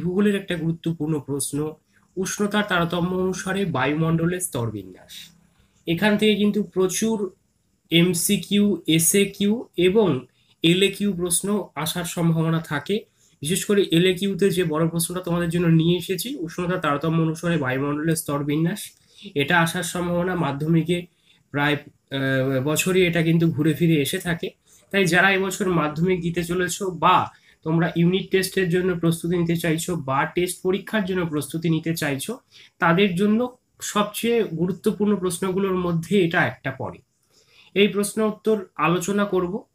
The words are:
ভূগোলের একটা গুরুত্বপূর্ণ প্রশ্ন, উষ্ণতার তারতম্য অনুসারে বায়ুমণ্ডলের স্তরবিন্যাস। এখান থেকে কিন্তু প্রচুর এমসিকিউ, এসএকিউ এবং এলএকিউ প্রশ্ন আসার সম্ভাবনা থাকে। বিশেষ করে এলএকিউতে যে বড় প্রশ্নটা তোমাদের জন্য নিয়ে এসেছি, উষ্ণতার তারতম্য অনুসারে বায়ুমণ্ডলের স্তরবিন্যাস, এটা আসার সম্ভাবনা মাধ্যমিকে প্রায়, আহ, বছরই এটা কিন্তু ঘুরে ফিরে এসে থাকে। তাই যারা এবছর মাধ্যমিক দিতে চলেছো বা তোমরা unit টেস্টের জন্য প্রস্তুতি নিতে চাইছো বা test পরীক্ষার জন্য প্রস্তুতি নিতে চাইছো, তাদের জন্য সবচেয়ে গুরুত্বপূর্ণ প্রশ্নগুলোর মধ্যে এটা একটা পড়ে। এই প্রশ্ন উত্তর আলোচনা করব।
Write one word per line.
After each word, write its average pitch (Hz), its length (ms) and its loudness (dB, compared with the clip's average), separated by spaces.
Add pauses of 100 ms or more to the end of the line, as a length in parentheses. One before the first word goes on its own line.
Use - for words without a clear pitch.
ভূগোলের 196 340 0
একটা 196 220 -6
গুরুত্বপূর্ণ 165 640 -4
প্রশ্ন, 139 400 -6 (580)
উষ্ণতার 202 520 -2
তারতম্য 175 480 0
অনুসারে 185 480 -2
বায়ুমণ্ডলের 160 760 0
স্তরবিন্যাস। 104 720 -8 (760)
এখান 170 320 2
থেকে 214 180 4
কিন্তু 208 260 2
প্রচুর 185 540 0 (760)
এমসিকিউ, 185 760 2 (220)
এসএকিউ 196 680 2 (240)
এবং 185 320 4 (560)
এলএকিউ 196 480 2
প্রশ্ন 175 340 -2 (280)
আসার 165 300 -4
সম্ভাবনা 165 560 0
থাকে। 160 360 -4 (460)
বিশেষ 165 220 -2
করে 202 160 4 (100)
এলএকিউতে 185 600 2
যে 175 140 0
বড় 156 240 0
প্রশ্নটা 170 320 -4
তোমাদের 175 300 -2
জন্য 175 160 0
নিয়ে 165 320 6
এসেছি, 185 300 -6 (120)
উষ্ণতার 180 440 -4
তারতম্য 156 380 0
অনুসারে 160 360 -2
বায়ুমণ্ডলের 147 580 -2
স্তরবিন্যাস, 151 680 -2 (520)
এটা 143 260 2
আসার 175 320 0
সম্ভাবনা 175 420 -2
মাধ্যমিকে 160 640 0 (580)
প্রায়, 143 220 2
আহ, 143 40 -10 (800)
বছরই 156 460 2
এটা 170 160 2
কিন্তু 165 280 4
ঘুরে 151 240 2
ফিরে 165 300 4
এসে - 140 -2
থাকে। 175 300 -4 (440)
তাই 196 140 2
যারা 180 240 4
এবছর 190 380 0
মাধ্যমিক 165 520 0
দিতে 170 240 -2
চলেছো 175 460 -2
বা 170 260 4 (500)
তোমরা 165 200 2 (100)
unit 180 340 2
টেস্টের 185 400 0
জন্য 180 260 0
প্রস্তুতি 170 400 0
নিতে 170 200 0
চাইছো 165 400 -2
বা 135 280 -2
test 175 380 -2
পরীক্ষার 190 440 -2
জন্য 185 200 -2
প্রস্তুতি 165 440 -4
নিতে 160 260 -2
চাইছো, 143 360 -4 (460)
তাদের 180 360 4
জন্য 208 260 2 (400)
সবচেয়ে 208 580 -2 (220)
গুরুত্বপূর্ণ 202 560 0
প্রশ্নগুলোর 185 600 -2
মধ্যে 175 380 -2 (100)
এটা 170 220 0
একটা 127 320 -8
পড়ে। 92 200 -10 (760)
এই 202 140 4
প্রশ্ন 202 380 -4
উত্তর 220 300 0 (200)
আলোচনা 175 480 0
করব। 180 280 -2 (220)